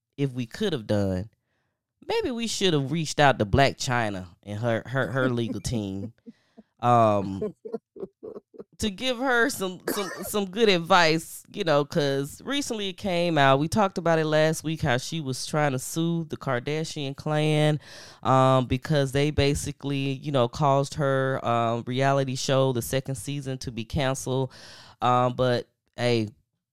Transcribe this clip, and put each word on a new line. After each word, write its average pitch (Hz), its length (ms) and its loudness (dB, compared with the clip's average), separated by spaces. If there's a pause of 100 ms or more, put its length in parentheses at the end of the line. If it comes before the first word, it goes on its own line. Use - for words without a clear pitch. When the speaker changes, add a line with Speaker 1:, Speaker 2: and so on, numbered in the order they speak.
(160)
Speaker 1:
if 139 160 -2
we 123 140 -6
could 202 260 -4
have 113 140 -6
done, 98 420 0 (800)
maybe 427 220 -2
we 233 160 -4
should 196 260 0
have 135 200 0
reached 160 280 -2
out 135 180 6
to 113 80 0
Blac 120 300 2
Chyna 107 500 -2 (160)
and 104 180 -10
her, 113 260 0
her, 127 220 -2
her 131 200 0
legal 120 320 -2
team, 101 540 -4 (640)
um, 104 800 2
Speaker 2:
<laughs> - 60 -18 (1120)
Speaker 1:
to 214 120 -4
give 226 280 -4
her 247 320 2
some, 185 300 -6 (120)
some, 196 180 -4 (120)
some 202 240 -2
good 208 220 2
advice, 170 840 4
you 196 120 -6
know, 147 200 4
'cause 139 600 -2
recently 247 440 -4
it 185 60 -8
came 175 440 0
out. 135 220 6
We 156 80 -2
talked 196 300 0
about 165 200 2
it 156 80 0
last 156 380 2
week, 151 180 -4
how 135 160 2
she - 220 -6
was 131 260 -6
trying 147 260 0
to 127 60 -2
sue 165 460 -2
the 151 120 -10
Kardashian 139 800 -6
clan, 151 640 2 (440)
um, 131 440 4
because 135 460 0
they 143 180 2
basically, 143 840 -2
you 143 180 -6
know, 120 160 4
caused 139 460 2
her, 135 520 0
um, 117 400 0
reality 135 480 0
show, 135 380 2
the 117 100 -2
second 135 320 -4
season, 135 440 -8
to - 120 -10
be 110 140 -8
canceled. 131 680 -2 (500)
Um, 123 340 2
but, 127 340 0 (280)
hey, 120 320 2 (440)